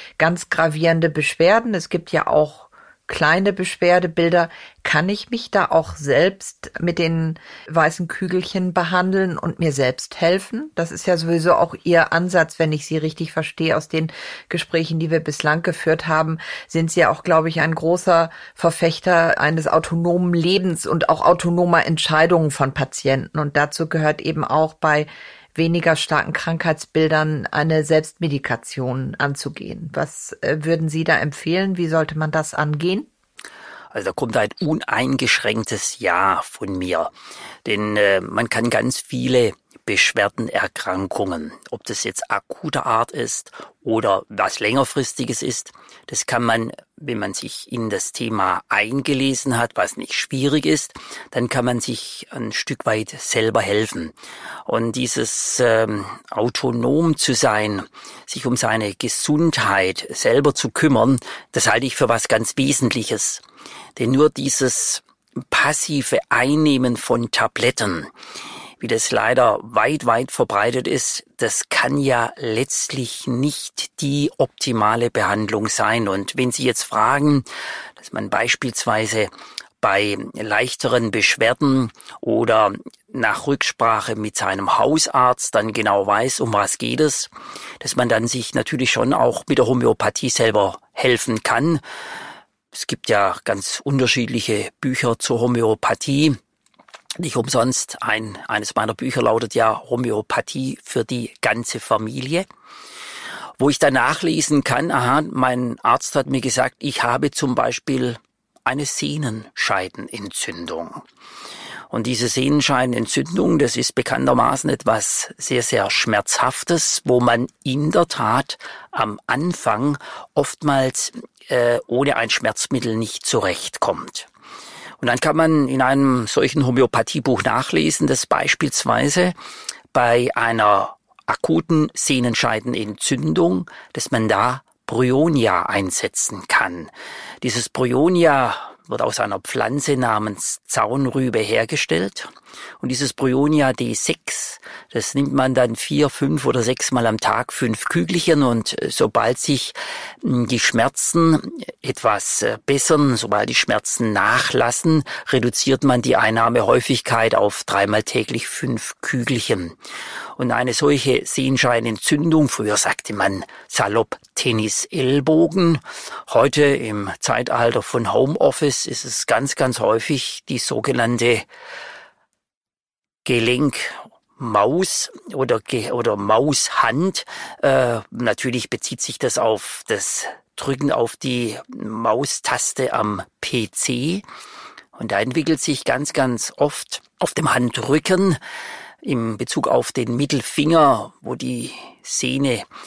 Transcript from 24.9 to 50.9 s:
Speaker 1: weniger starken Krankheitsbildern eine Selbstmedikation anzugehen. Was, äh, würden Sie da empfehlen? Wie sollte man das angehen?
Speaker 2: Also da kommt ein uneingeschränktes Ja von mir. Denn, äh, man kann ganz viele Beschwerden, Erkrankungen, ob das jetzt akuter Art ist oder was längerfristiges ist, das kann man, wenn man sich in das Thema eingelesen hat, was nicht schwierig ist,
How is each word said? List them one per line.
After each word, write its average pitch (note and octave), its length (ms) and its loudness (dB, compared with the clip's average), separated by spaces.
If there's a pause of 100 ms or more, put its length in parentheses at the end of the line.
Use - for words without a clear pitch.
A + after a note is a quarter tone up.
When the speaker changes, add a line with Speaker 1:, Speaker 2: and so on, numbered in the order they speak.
Speaker 1:
weniger E3 420 2
starken - 360 -2
Krankheitsbildern D#3 1160 0
eine D#3 320 2
Selbstmedikation C#3 1300 -2
anzugehen. C#3+ 760 -6
Was, - 480 -6
äh, D3+ 200 0
würden D#3+ 280 0
Sie D#3+ 140 -2
da D#3 140 2
empfehlen? F3 600 -2
Wie E3+ 120 -2
sollte D#3 280 0
man D#3 140 -2
das D#3 240 -2
angehen? D#3 540 -2 (840)
Speaker 2:
Also G2+ 160 -6
da F#2+ 60 -2
kommt A#2+ 240 -2
ein G#2+ 140 2 (100)
uneingeschränktes B2+ 1400 0
Ja F2+ 460 2
von F#2+ 340 -8
mir. F2 320 -2 (560)
Denn, G#2 300 -2
äh, G2 240 4
man G#2+ 280 -4
kann A#2 220 0
ganz A#2 300 0
viele B2 520 2 (320)
Beschwerden, G2+ 640 0
Erkrankungen, F#2 1000 -4 (200)
ob - 140 -10
das - 200 -6
jetzt - 260 -6
akuter C3 540 -6
Art A#2 260 0
ist - 420 -6 (300)
oder A2 460 2
was G2+ 320 -2
längerfristiges A#2+ 800 -2
ist, - 320 -6 (360)
das - 180 -6
kann A#2+ 180 0
man, A2+ 280 0 (240)
wenn B2+ 220 -6
man G2 140 -6
sich - 400 -10
in A#2 160 -4
das G2+ 240 -4
Thema F#2+ 560 -2
eingelesen C3 880 0
hat, A#2 200 0
was F#2+ 200 -2
nicht - 160 -10
schwierig C#3+ 540 0
ist, D#3 260 0 (380)